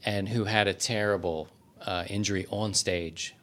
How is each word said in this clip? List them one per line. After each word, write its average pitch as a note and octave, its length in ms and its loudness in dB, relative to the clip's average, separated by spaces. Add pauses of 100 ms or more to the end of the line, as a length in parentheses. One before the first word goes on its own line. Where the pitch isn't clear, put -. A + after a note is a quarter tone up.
and G2+ 240 0
who A2+ 160 0
had G#2+ 220 4
a F#2+ 60 4
terrible, G2 760 0 (320)
uh, F2+ 260 -2
injury G2+ 420 0
on G2+ 240 -2
stage E2+ 680 -2